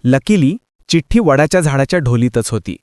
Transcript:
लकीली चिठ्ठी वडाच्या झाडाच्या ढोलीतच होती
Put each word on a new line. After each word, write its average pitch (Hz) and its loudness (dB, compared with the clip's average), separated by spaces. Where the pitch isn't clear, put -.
लकीली 139 0
चिठ्ठी 170 0
वडाच्या 156 2
झाडाच्या 143 0
ढोलीतच 120 -2
होती 104 -8